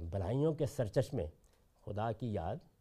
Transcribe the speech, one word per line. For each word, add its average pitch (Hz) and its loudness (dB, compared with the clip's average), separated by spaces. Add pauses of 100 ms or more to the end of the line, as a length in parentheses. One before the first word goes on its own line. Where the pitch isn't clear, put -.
بھلائیوں 110 2
کے 147 0
سرچشمے، 120 0 (600)
خدا 107 0
کی 113 -2
یاد، 95 0 (260)